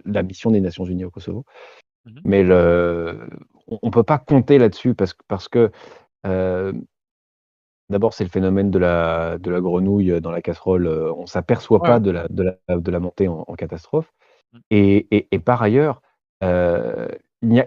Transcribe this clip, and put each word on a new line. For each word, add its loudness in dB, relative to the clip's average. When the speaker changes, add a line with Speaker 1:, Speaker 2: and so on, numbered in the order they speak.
Speaker 1:
la -2
mission -4
des 4
Nations -4
Unies -6
au -14
Kosovo. -12
Speaker 2:
Mhm. -20
Speaker 1:
Mais 4
le, 2
on, -10
on -2
peut 4
pas 2
compter 4
là-dessus 2
parce -2
que, -20
parce -8
que, 2
euh, -4
d'abord, -2
c'est -8
le -6
phénomène 0
de 0
la, 0
de -8
la -2
grenouille 0
dans -8
la -6
casserole. -2
Euh, -4
on -12
s'aperçoit 0
Speaker 2:
Ouais, 2
Speaker 1:
pas 6
Speaker 2:
ouais. 4
Speaker 1:
de 0
la, -6
de -4
la, -2
de -4
la -4
montée -4
en, -6
en -14
catastrophe. -8
Speaker 2:
Mm. -20
Speaker 1:
Et, 4
et, 2
et -2
par 0
ailleurs, 2
euh, -2
il 0
n'y 6
a, -2